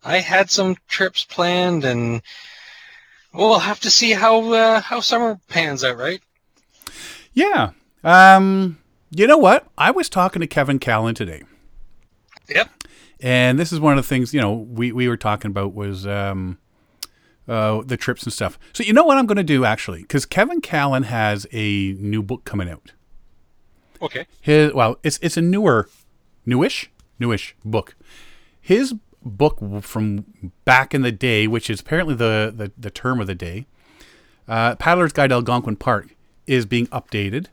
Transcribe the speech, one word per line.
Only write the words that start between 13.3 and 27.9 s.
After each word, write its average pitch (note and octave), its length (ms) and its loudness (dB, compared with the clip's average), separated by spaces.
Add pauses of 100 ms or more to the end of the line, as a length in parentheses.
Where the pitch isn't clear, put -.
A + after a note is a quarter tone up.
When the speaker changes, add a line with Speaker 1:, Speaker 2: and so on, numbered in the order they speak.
Speaker 2:
this E3 140 -2
is D#3+ 80 -4
one D3 160 4
of C3+ 80 0
the - 40 -10
things, B2+ 260 -2
you D3 80 0
know, G#2 100 0
we, A2+ 400 -6
we B2 160 -2
were A#2+ 80 -2
talking G#2+ 340 -4
about G2 220 -4
was, G2+ 340 -8
um, G2 520 -6 (880)
uh, A2 360 -2
the B2 120 -6
trips - 260 -6
and A#2 100 -8
stuff. - 240 -8 (160)
So - 120 -6
you G3+ 80 0
know C4+ 120 6
what C#4+ 140 4
I'm B3+ 80 2
gonna G3+ 160 0
do, C#3+ 220 0
actually? G2 400 -4
'Cause C#3+ 200 -2
Kevin D4+ 360 -2
Callan C#3 420 -2
has G#2+ 500 -2
a G2+ 420 -2
new G#2 280 -6
book G#2+ 220 -10
coming F#2 260 -6
out. - 220 -18 (1080)
Speaker 1:
Okay. D3 260 -8 (140)
Speaker 2:
His, D3+ 320 4
well, A#2+ 300 0
it's, D3+ 180 -4
it's E3 160 -4
a E3 60 0
newer, F3 460 2 (580)
newish, C3 420 -2 (300)
newish A#2 460 -4
book. G#2+ 320 -6 (640)